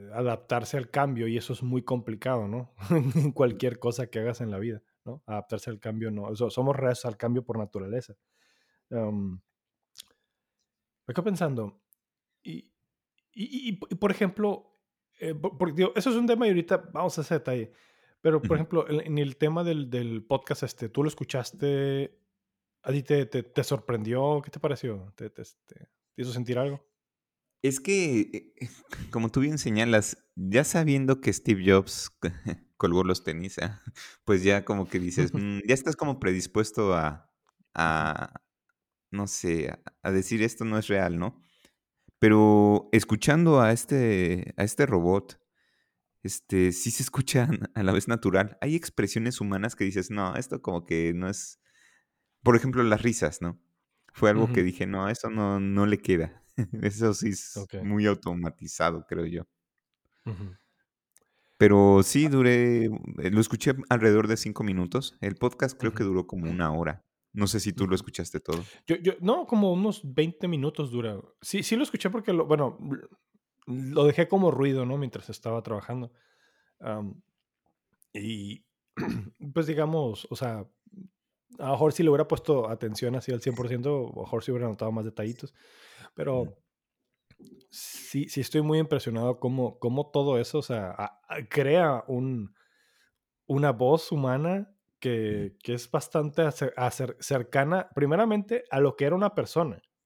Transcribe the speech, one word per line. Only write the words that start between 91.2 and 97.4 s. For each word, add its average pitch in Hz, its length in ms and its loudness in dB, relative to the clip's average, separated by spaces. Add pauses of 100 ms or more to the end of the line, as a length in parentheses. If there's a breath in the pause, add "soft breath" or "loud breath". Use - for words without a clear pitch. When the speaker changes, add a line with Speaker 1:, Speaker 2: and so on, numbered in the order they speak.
Speaker 1:
a, 117 200 -10
crea 147 580 2
un, 123 480 -4 (920)
una 139 260 2
voz 127 400 2
humana 156 580 -2 (300)
que, 107 500 -2
Speaker 2:
Ujú. - 120 -20
Speaker 1:
que 120 120 -4
es - 160 -8
bastante 151 520 -2
acer-, 143 340 0
acer-, 123 440 -4
cercana, 139 760 0